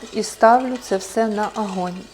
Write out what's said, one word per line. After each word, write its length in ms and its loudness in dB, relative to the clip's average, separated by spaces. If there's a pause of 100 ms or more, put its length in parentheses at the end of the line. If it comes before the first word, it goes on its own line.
(120)
і 100 -2
ставлю 540 4
це 200 -4
все 320 -2
на 280 -2
огонь 440 -4 (140)